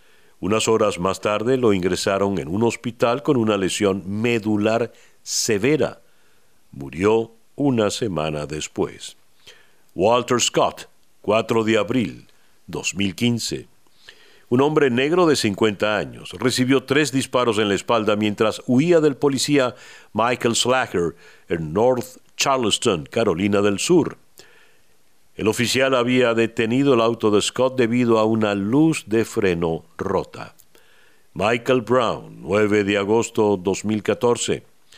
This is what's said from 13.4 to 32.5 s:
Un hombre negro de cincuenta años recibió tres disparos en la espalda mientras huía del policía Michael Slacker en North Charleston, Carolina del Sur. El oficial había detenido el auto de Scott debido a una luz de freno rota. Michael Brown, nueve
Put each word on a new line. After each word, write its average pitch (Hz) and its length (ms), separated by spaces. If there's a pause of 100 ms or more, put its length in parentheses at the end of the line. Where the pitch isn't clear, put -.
Un 123 120
hombre 147 280
negro 151 380
de 147 80
cincuenta 107 640
años 64 340
recibió 127 520
tres 139 280
disparos 123 460
en 110 100
la 98 80
espalda 107 400
mientras 107 500
huía 160 360
del 147 160
policía 139 580 (380)
Michael 117 420
Slacker 117 600 (340)
en 82 240
North 120 440 (200)
Charleston, 110 720
Carolina 101 520
del 101 180
Sur. 165 380 (1160)
El 98 120
oficial 123 480
había 123 400
detenido 117 580
el 113 80
auto 113 300
de 104 100
Scott 127 360
debido 117 420
a 110 60
una 110 280
luz 135 540
de 110 180
freno 85 600 (120)
rota. - 580 (800)
Michael 120 480
Brown, 95 600
nueve 104 420